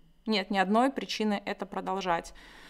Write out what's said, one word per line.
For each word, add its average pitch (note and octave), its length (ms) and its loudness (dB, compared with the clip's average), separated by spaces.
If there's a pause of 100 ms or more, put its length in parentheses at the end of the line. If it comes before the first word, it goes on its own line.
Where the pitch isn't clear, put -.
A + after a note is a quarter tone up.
(260)
Нет G#3+ 240 0
ни G3 80 0
одной A3 320 4
причины G#3+ 560 -2
это G3 180 -4
продолжать. F#3 720 -4 (360)